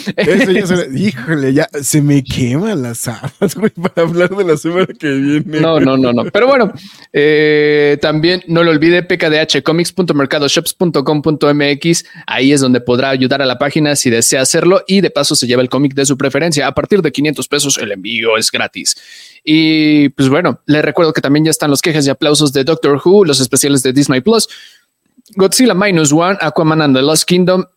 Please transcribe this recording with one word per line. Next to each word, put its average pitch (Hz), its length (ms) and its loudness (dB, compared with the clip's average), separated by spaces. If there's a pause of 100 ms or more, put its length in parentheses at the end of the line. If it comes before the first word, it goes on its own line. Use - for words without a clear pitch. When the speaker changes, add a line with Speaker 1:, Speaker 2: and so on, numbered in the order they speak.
(180)
Speaker 1:
Eso 185 340 2
ya 185 160 0
será, 175 200 0
Speaker 2:
<laughs> 135 60 -10
Speaker 1:
híjole, 143 600 -2
ya 151 160 0 (120)
se 147 200 0
me 143 200 2
queman 147 600 -4
las 117 260 -8
habas, 131 480 -6
güey, 190 160 -2
para 170 340 -2
hablar 170 300 0
de 202 80 -2
la 160 140 0
semana 175 300 -2
que 165 220 -10
viene. 147 520 -2
Speaker 2:
No, 160 180 2
no, 135 160 2
no, 131 160 2
no. 117 140 0
Pero 214 220 0
bueno, 254 260 2 (400)
eh, 147 880 2
también 156 460 0
no 165 160 2
lo 170 80 4
olvide, 170 320 2
P 175 140 -4
K 170 120 -2
D 151 100 0
H 156 240 -2
comics 170 300 -2
punto 170 200 -2
mercadoshops 143 600 -2
punto 151 320 -2
com 151 160 0
punto 151 280 0
M 147 220 2
X. 165 320 -2 (240)
Ahí 131 240 0
es 143 80 2
donde 127 220 2
podrá 127 300 0
ayudar 135 300 -2
a 135 40 0
la 127 120 -2
página 147 380 -2
si 135 140 -2
desea 117 320 0
hacerlo 170 440 2
y 190 140 2
de 165 120 0
paso 143 220 -2
se - 140 -2
lleva 123 140 2
el 127 80 -2
cómic 135 240 0
de 139 120 -2
su 131 120 0
preferencia. 139 500 -2
A 139 80 -4
partir 185 260 0
de 151 120 -2
quinientos 143 340 -4
pesos 143 300 -2
el 107 160 -6
envío 110 420 -2
es 110 160 -2
gratis. 107 460 -6 (480)
Y 156 640 2
pues 139 180 0
bueno, 147 380 0
les 151 180 2
recuerdo 156 300 0
que - 80 -2
también 147 240 2
ya 160 60 2
están 151 180 -2
los 139 120 0
quejas 151 240 0
y 139 40 0
aplausos 147 420 0
de 135 140 -2
Doctor 143 380 0
Who, 196 200 6
los 143 160 2
especiales 139 420 0
de 131 120 -2
Disney 135 260 0
Plus, 214 300 0 (880)
Godzilla 196 360 2
Minus 175 380 2
One, 175 300 2
Aquaman 160 400 0
and 143 120 2
the 127 80 2
Lost 156 220 0
Kingdom. 180 400 0 (140)